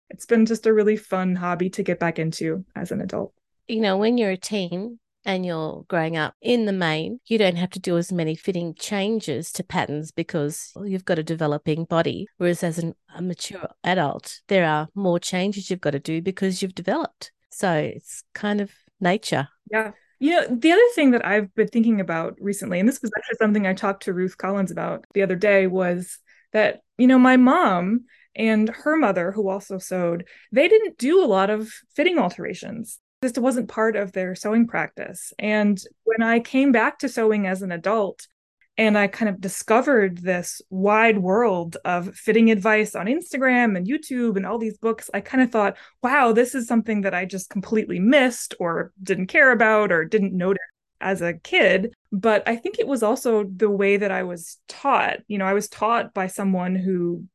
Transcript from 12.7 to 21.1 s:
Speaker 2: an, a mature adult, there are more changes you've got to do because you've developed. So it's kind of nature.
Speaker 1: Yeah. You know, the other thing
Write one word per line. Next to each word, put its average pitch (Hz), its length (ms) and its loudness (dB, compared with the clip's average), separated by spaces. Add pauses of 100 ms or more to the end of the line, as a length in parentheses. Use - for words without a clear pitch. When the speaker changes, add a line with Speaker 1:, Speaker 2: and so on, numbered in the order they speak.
Speaker 2:
an, 165 160 -4 (220)
a 175 80 -10
mature 180 440 -10 (160)
adult, - 640 -2
there 185 200 2
are 151 260 0
more 180 260 0
changes 196 520 -4
you've 180 100 -6
got 147 120 -2
to 139 60 -2
do 160 220 -4
because 185 400 -4
you've 185 140 -6
developed. - 560 -6 (180)
So 185 240 -2
it's - 480 -6 (140)
kind 208 260 -4
of 196 100 -8 (300)
nature. 175 460 0 (240)
Speaker 1:
Yeah. 214 220 -2 (260)
You 311 160 2
know, 330 120 2
the 254 240 2
other 453 220 8
thing 285 180 4